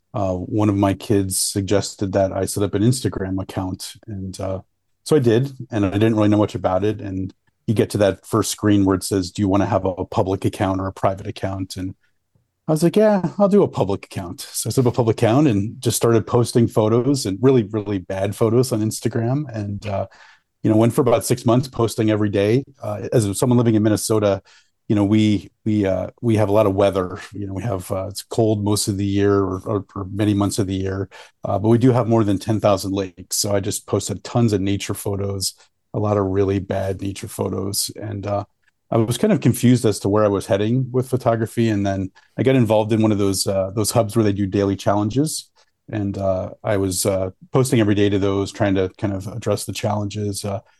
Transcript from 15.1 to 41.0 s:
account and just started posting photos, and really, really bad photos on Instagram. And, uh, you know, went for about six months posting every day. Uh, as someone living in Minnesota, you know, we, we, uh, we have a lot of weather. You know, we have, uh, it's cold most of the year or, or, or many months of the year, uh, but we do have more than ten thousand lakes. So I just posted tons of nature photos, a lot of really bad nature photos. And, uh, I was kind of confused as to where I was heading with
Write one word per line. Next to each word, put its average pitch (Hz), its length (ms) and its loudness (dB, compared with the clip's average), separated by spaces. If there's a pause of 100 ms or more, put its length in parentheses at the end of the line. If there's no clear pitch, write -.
account 127 300 4
and 104 340 0
just 117 160 0
started 117 300 2
posting 117 400 2
photos, 120 580 2
and 98 160 -4
really, 127 220 6
really 104 340 -4
bad 95 380 -4
photos 120 360 2
on 110 100 -2
Instagram. 117 720 -2
And, 101 360 -8
uh, 98 180 -4 (560)
you 110 80 0
know, 107 80 4
went 113 160 4
for - 80 2
about 120 240 2
six - 180 -2
months 120 240 2
posting 110 440 0
every 107 180 0
day. 104 340 2 (200)
Uh, 104 300 -8
as 101 220 2
someone 123 220 2
living 117 160 2
in 107 80 4
Minnesota, 104 640 0 (440)
you 110 80 0
know, 104 80 2
we, 104 460 2 (160)
we, 104 220 0
uh, 92 240 -2 (100)
we 117 140 0
have 104 140 2
a - 20 -2
lot 107 160 4
of 98 80 0
weather. 95 420 0 (160)
You 101 140 -10
know, 95 60 -10
we 95 100 -6
have, 98 280 -6
uh, 95 180 -4
it's 98 120 -12
cold 107 420 0
most 104 240 0
of 101 100 -2
the 101 80 0
year 101 340 2
or, 95 260 -2
or, 104 200 -4 (100)
or 98 160 -8
many 104 240 0
months 101 240 0
of 98 80 -2
the 95 80 -4
year, 95 340 -4 (360)
uh, 101 120 -2
but 101 120 0
we 117 100 6
do 127 120 6
have 117 160 2
more 113 160 4
than 98 140 0
ten 107 220 -2
thousand 98 320 0
lakes. 95 460 -6
So 101 180 -2
I 101 40 0
just 98 280 -6
posted 101 360 -4
tons 117 300 2
of 95 80 2
nature 101 320 -2
photos, 98 600 -6 (400)
a 117 40 -4
lot 104 180 0
of 98 100 2
really 98 320 0
bad 95 420 -4
nature 101 260 -8
photos. 98 640 -4 (100)
And, 101 280 -10
uh, 101 180 -4 (460)
I 113 60 2
was 117 200 2
kind 214 160 2
of 135 80 0
confused 120 420 4
as 107 180 2
to 101 80 -2
where 107 160 4
I - 20 4
was 98 180 0
heading 113 460 0
with 127 180 -2